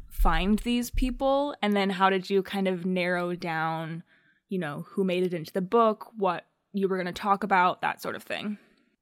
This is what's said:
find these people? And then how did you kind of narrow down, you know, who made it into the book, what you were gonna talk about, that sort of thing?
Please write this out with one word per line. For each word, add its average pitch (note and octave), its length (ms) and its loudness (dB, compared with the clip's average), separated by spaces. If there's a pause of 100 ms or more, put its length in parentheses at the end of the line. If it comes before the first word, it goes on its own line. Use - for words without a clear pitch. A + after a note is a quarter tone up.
(100)
find F3+ 500 2
these A#3+ 300 -2
people? C4+ 680 0
And G#3 140 0
then G3 160 2
how F#3+ 180 2
did F#3+ 220 0
you G3 120 4
kind G3 260 -2
of F#3 180 -2
narrow F3+ 480 0
down, D#3+ 720 -4 (440)
you F#3+ 100 -2
know, D#3 320 -6
who G3+ 120 -2
made F3+ 220 2
it F3+ 100 -2
into D#3 180 -8
the G3 80 -2
book, A3 560 2
what F#3 300 -2 (260)
you G3 140 0
were F#3 120 0
gonna F3+ 140 -4
talk G3 300 0
about, F#3 400 4
that - 180 -2
sort - 140 -6
of - 80 -10
thing? G3 360 -6 (440)